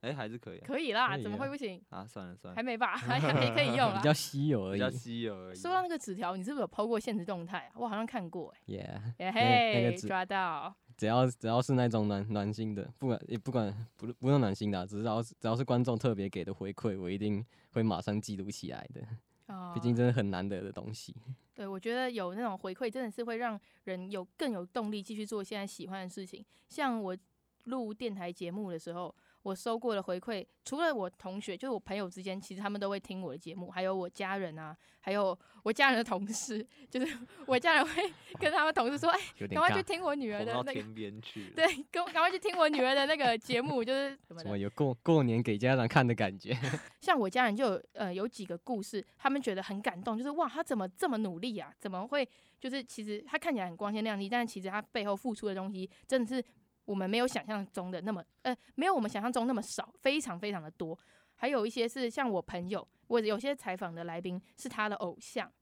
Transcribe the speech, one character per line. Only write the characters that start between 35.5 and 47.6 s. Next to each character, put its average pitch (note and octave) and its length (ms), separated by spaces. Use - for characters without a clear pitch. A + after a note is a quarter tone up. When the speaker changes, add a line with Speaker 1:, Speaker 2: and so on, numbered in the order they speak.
Speaker 2:
我 G#3+ 80
家 C4+ 200
人 A#3+ 80
的 A#3 40
同 G3+ 240
事， A3 400
就 B3+ 140
是 D4 140
我 B3+ 120
家 D#4+ 160
人 D4+ 120
会 F4 260
跟 - 120
他 D4+ 140
们 D#4 80
同 B3 180
事 C#4+ 80
说 D#4+ 140
：“哎， F#4 60
Speaker 3:
有 G#3 80
点 G3+ 140
尬。 A3 60
Speaker 2:
赶 B3 40
快 G#3 60
去 C4+ 60
听 F#4 200
我 D4 120
女 B3+ 180
儿 G#3 120
的 - 20
那 A#3 60
个。” - 40
Speaker 1:
红 B2 80
到 C4 80
天 G#2+ 220
边 G#2+ 280
去 G#2 260
了。 - 60
Speaker 2:
对， D#4+ 120
跟-， E4+ 160
赶 E4+ 80
快 E4+ 160
去 F#4 80
听 F#4 180
我 D#4+ 120
女 D4+ 140
儿 C4 120
的 C#4 120
那 D4+ 100
个 B3 200
节 A#3+ 240
目， C4 240
就 B3 80
是 C#4 180
什 - 80
么 - 20
的。 - 60
Speaker 3:
怎 G2+ 80
么 G2+ 80
有 G2+ 120
过-， C3+ 320
过 D#3+ 200
年 A#2+ 200
给 A2+ 140
家 B2 200
长 A#2+ 100
看 B2+ 200
的 A#2 80
感 G2 220
觉？ A2+ 200
Speaker 2:
<laughs> - 240
像 F4 180
我 G3+ 100
家 B3 160
人 G#3 100
就 C4 100